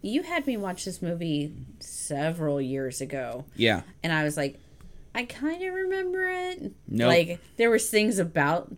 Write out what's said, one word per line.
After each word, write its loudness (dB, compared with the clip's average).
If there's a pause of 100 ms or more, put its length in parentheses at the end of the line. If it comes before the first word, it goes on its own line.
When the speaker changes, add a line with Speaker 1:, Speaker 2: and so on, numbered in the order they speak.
Speaker 1:
you -2
had -2
me 0
watch -4
this -8
movie -2 (260)
several -2
years -2
ago. -6 (120)
Speaker 2:
Yeah. 4 (200)
Speaker 1:
And 0
I 4
was 0
like, -2 (560)
"I -2
kinda -4
remember -2
it." -4 (160)
Speaker 2:
Nope. 4
Speaker 1:
Like, 4 (160)
there 6
was 4
things 4
about 2